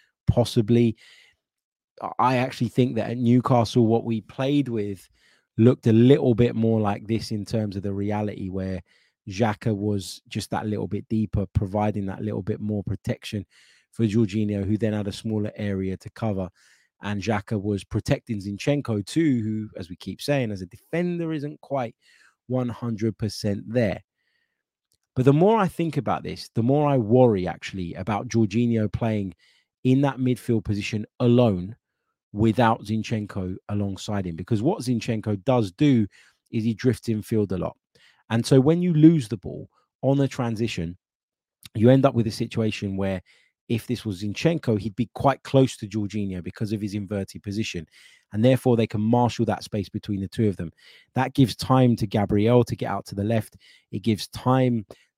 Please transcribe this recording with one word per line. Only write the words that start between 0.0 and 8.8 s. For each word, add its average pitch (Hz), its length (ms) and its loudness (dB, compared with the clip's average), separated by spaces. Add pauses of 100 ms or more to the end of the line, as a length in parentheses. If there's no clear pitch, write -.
Possibly. 117 680 2 (1300)
I 127 160 4
actually 123 320 -2
think 127 260 2
that 110 160 -2
at 120 80 -6
Newcastle, 120 680 4
what 113 160 2
we 113 160 -2
played 139 480 -2
with 104 400 -6 (480)
looked 117 320 6
a 113 40 6
little 123 400 6
bit 120 220 2
more 113 260 2
like 104 280 -4
this 110 240 -4
in 104 120 -4
terms 107 300 -4
of 95 80 -6
the 101 100 -6
reality, 104 580 -4
where 95 300 -6 (480)